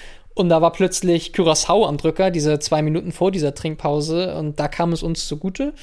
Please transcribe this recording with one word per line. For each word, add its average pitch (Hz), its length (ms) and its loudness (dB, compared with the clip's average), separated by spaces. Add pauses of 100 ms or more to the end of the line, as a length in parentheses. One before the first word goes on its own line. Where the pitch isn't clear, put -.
(340)
Und 180 160 2
da 160 100 6
war 165 120 4
plötzlich 180 640 0
Curaçao 175 520 4
am 147 100 -2
Drücker, 165 340 2
diese 151 280 2
zwei 151 240 0
Minuten 160 300 -2
vor 185 180 0
dieser 151 240 -2
Trinkpause. 156 800 -2
Und 151 240 -4
da 147 80 -2
kam 170 240 -2
es 160 100 -4
uns 165 240 -4
zugute. 190 460 -4 (100)